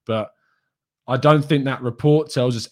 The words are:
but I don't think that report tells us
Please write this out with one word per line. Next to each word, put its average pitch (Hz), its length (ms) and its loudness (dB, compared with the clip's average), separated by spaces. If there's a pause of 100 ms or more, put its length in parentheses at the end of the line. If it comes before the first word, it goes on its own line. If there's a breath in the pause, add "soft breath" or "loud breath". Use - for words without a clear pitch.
but 110 280 -6 (760)
I 127 100 -2
don't 151 280 4
think 143 200 0
that 127 180 -6
report 151 480 0
tells 123 260 -2
us 110 140 -10